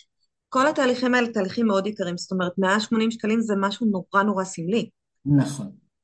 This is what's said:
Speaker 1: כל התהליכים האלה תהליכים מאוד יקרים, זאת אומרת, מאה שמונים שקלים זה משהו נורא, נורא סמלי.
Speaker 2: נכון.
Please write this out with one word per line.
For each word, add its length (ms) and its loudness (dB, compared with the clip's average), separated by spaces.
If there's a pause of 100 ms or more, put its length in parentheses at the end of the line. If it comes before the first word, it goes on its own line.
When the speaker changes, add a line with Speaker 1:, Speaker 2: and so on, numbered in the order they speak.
(480)
Speaker 1:
כל 180 2
התהליכים 480 2
האלה 140 2
תהליכים 380 -2
מאוד 200 2
יקרים, 320 -6
זאת 140 -10
אומרת, 260 -2
מאה 220 4
שמונים 300 0
שקלים 300 -2
זה 160 -2
משהו 300 -2
נורא, 360 0
נורא 220 0
סמלי. 460 -4 (360)
Speaker 2:
נכון. 440 2 (340)